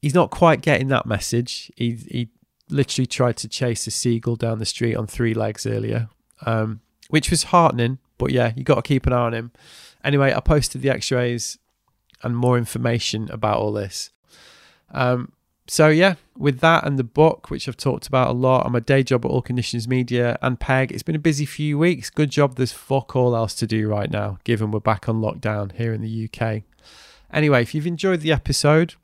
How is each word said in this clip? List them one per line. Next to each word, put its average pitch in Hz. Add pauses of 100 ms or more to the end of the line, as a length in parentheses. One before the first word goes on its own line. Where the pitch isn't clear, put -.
he's 143
not 175
quite 165
getting 135
that 135
message. -
He, 117 (180)
he 120 (400)
literally 135
tried 120
to -
chase 120
a 110
seagull 117
down 113
the 110
street 117
on 110
three 113
legs 107
earlier, 110 (380)
um, 110 (280)
which 156
was 170
heartening. 131 (180)
But 131
yeah, 120
you 131
gotta 127
keep 135
an 127
eye 120
on 117
him. 117 (500)
Anyway, 139
I 107
posted 147
the 135
x-rays 123 (640)
and 120
more 123
information 117
about 107
all 104
this. 101 (800)
Um, 127 (360)
so 156
yeah, 170 (200)
with 139
that 165
and 139
the 127
book, 147
which -
I've 123
talked -
about 127
a -
lot, 127
and 123
my 120
day 135
job 123
at -
All 127
Conditions 120
Media 120
and 127
Peg, 131
it's -
been 160
a 156
busy 147
few 151
weeks. 160
Good 151
job 139
there's 127
fuck -
all 123
else 113
to 117
do 107
right 104
now, 101
given 107
we're 107
back -
on 110
lockdown 104
here 113
in 110
the 110
U 110
K. 113 (680)
Anyway, 147
if 113
you've 156
enjoyed 175
the 156
episode 151